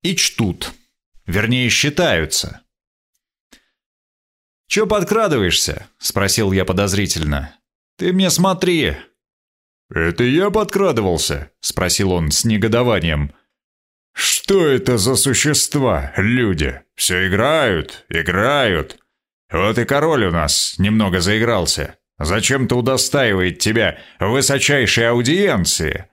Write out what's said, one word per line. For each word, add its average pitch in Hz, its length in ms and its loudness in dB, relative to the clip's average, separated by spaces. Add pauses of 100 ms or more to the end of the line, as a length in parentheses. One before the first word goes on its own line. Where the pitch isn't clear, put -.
И 185 120 -2
чтут. - 560 -4 (540)
Вернее, 113 440 0
считаются. 143 920 0 (2000)
«Че 208 200 0
подкрадываешься?» 175 1000 0 (100)
спросил 98 560 0
я 92 120 2
подозрительно. 87 920 -2 (420)
«Ты 180 160 -2
мне 190 160 2
смотри». 175 680 0 (960)
«Это 82 300 0
я 160 260 2
подкрадывался?» 117 1080 -2
спросил 90 540 0
он 80 180 0
с - 140 -2
негодованием. 104 880 0 (800)
«Что - 540 2
это 127 300 2
за 117 180 0
существа, 127 1000 0
люди? 98 640 0 (140)
Все 92 320 0
играют, 107 840 0
играют. 95 880 0 (500)
Вот 95 280 0
и 117 80 2
король 143 400 2
у 85 60 0
нас - 460 -2
немного 98 440 2
заигрался. 104 760 -2 (220)
Зачем-то 110 560 0
удостаивает 117 840 0
тебя 107 400 0 (200)
высочайшей 123 920 2
аудиенции. 120 1040 0